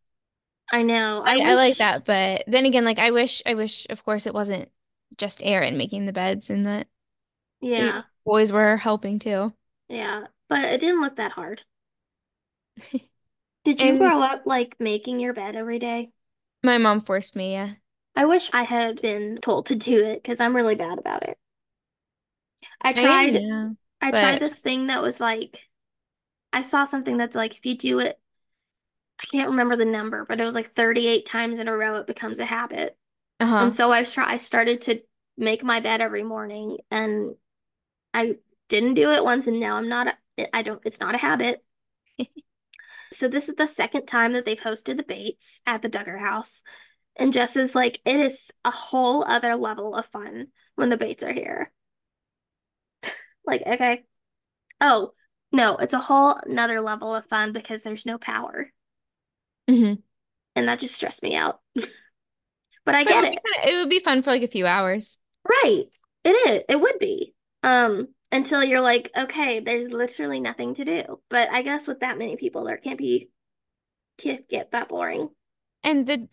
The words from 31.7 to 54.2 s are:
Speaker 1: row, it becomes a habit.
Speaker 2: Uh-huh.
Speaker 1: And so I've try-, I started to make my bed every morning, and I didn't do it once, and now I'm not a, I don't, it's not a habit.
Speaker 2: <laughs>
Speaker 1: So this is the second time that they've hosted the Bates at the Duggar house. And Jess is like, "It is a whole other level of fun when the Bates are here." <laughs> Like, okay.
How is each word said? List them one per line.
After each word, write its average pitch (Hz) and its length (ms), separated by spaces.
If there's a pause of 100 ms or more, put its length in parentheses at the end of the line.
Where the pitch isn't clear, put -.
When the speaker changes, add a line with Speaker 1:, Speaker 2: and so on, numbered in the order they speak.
Speaker 1:
row, 214 200
it 208 100
becomes 220 320
a 233 60
habit. 233 540 (420)
Speaker 2:
Uh-huh. 226 300
Speaker 1:
And 233 40
so 240 180
I've 240 200
try-, 262 200
I 247 60
started 240 440
to 226 200 (360)
make 220 260
my 233 160
bed 220 220
every 214 220
morning, 214 540 (120)
and 214 460 (800)
I 226 240 (300)
didn't 233 260
do 294 180
it 302 120
once, 262 240
and 226 120
now 214 160
I'm 226 120
not 240 280 (220)
a, - 180
I 226 60
don't, 214 240
it's - 140
not - 160
a - 20
habit. 285 460 (540)
Speaker 2:
<laughs> - 260 (680)
Speaker 1:
So - 160
this 285 200
is 294 60
the 302 120
second 285 400
time 233 280
that 247 100
they've 214 160
hosted 226 380
the 294 60
Bates - 640
at 226 160
the 233 60
Duggar 202 300
house. 208 440 (540)
And 262 160
Jess 247 240
is 262 200
like, 247 300
"It 277 140
is 269 300 (140)
a 240 80
whole 262 540
other 233 300
level 214 400
of 226 120
fun 214 400 (280)
when 254 140
the - 80
Bates - 260
are - 100
here." - 380 (1300)
<laughs> - 220 (220)
Like, - 200
okay. 240 380 (760)